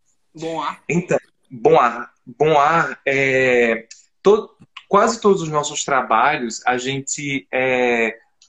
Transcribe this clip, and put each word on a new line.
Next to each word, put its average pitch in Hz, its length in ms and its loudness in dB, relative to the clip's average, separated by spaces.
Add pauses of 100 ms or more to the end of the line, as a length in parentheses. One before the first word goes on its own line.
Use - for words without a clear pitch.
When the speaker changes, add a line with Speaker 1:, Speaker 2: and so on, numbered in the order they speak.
(320)
Speaker 1:
Bom 160 300 -8
Ar? 165 260 -8
Speaker 2:
Então, 165 300 -2 (320)
Bom 143 300 2
Ar. 120 320 -2 (120)
Bom 147 320 0
Ar 147 480 2
é 131 840 0 (340)
to-, 208 340 2 (320)
quase 226 320 2
todos 190 220 2
os 160 60 -6
nossos 147 360 -4
trabalhos, 123 800 -2
a 123 140 0
gente, 135 720 -6
é, 123 640 0 (320)